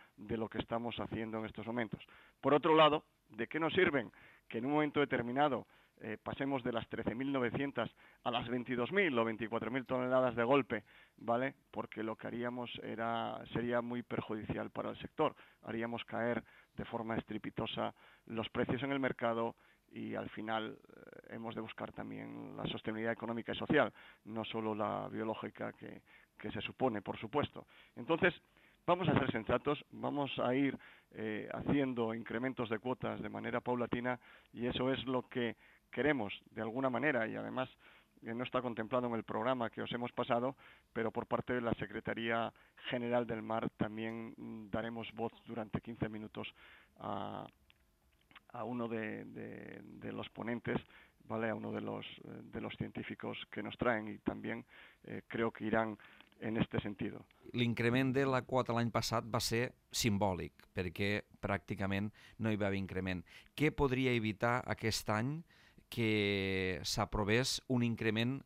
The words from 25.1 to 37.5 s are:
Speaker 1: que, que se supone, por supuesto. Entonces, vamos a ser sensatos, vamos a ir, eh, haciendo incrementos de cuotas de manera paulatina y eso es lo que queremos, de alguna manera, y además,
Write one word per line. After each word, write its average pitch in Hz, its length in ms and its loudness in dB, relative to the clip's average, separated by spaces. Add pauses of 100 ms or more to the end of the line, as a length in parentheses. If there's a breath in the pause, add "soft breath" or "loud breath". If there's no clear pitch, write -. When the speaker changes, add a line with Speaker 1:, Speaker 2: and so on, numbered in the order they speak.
Speaker 1:
que, - 300 -14 (340 loud breath)
que - 140 -8
se 110 100 -6
supone, 110 420 -2
por 104 160 -6
supuesto. 117 500 -4 (260 loud breath)
Entonces, 165 400 2 (500 soft breath)
vamos 180 240 4
a 139 80 6
ser 131 140 2
sensatos, 123 520 0 (100)
vamos 127 480 -2
a 123 160 4
ir, 139 200 2 (360 loud breath)
eh, 107 420 -4
haciendo 123 580 2
incrementos 117 560 -2
de 110 120 0
cuotas 110 420 -2
de 107 60 -4
manera 113 320 -2
paulatina 123 580 0 (340 loud breath)
y 117 140 -4
eso 127 260 2
es 120 140 -2
lo 127 220 0
que 120 280 -2 (340 loud breath)
queremos, 127 420 2 (180)
de 110 120 -6
alguna 127 280 0
manera, 120 360 2
y 110 100 -4
además, 113 320 -4 (540 loud breath)